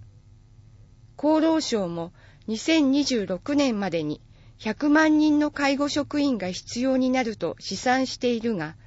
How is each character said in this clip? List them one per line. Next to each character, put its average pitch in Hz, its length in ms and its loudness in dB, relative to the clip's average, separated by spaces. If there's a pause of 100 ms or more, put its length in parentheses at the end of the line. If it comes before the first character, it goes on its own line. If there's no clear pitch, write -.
(1160)
厚 311 240 2
労 320 200 2
省 202 280 -4
も、 170 240 -8 (340)
二 220 100 -4
千 294 360 2
二 285 120 2
十 226 220 -2
六 190 300 -4
年 254 240 2
ま 190 100 -2
で 165 140 -2
に 151 160 -6 (380)
百 247 320 -2
万 311 280 6
人 302 220 4
の 294 100 0
介 277 260 0
護 285 120 -2
職 294 320 -2
員 269 180 0
が 185 140 -6
必 - 280 -10
要 262 160 0
に 254 140 2
な 262 120 0
る 214 140 -4
と 165 220 -6
試 - 180 -10
算 254 300 0
し - 100 -10
て 247 160 0
い 226 80 -2
る 226 160 -4
が、 156 200 -8 (100)